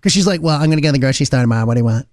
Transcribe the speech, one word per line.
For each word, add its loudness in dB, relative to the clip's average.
Cause 0
she's 0
like, -2
Well, 0
I'm 2
gonna 0
go 0
to 0
the 0
grocery 0
store 0
tomorrow. 0
What 0
do 0
you 0
want? -2